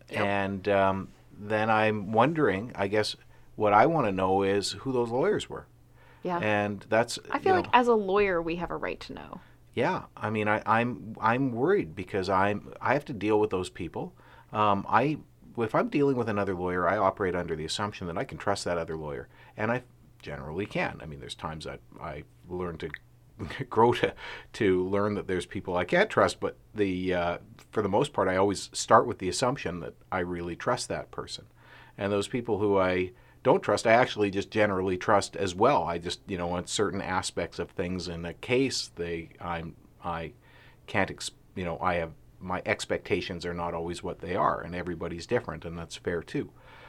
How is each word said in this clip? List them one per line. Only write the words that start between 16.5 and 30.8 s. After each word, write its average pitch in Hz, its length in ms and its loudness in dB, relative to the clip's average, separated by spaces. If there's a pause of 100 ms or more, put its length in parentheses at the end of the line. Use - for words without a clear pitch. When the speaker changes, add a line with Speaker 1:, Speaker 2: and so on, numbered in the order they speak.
Speaker 2:
lawyer, 90 320 0
I 95 100 4
operate 95 380 2
under 82 220 -2
the 76 80 -6
assumption 104 420 -6
that 85 100 -6
I 101 60 -4
can - 140 -10
trust 101 280 -2
that 87 120 -2
other 82 180 -6
lawyer. 73 320 -10 (300)
And 107 140 -2
I 123 120 -2 (380)
generally 78 460 -8
can. - 340 -6
I - 60 -14
mean, 71 120 -14
there's - 160 -12
times 80 300 -10
that - 140 -10 (200)
I - 240 -10 (240)
learn 90 300 -6
to 80 120 -8 (400)
<laughs> - 400 -10
grow 117 240 6
to, - 200 0 (400)
to 92 340 2
learn 101 280 0
that 85 120 -6
there's 90 200 -2
people 92 280 -6
I 90 100 0
can't 175 240 4
trust, 101 300 4
but - 160 -4 (200)
the, 92 400 0
uh, 87 220 0 (340)
for 113 100 0
the 98 80 0
most 120 240 2
part, 98 160 2
I 92 80 2
always 98 360 2
start 117 340 6
with 107 100 -6
the 95 120 -4
assumption 95 500 -2
that 73 160 -10 (160)
I 92 80 -2
really 87 360 -4
trust - 340 -4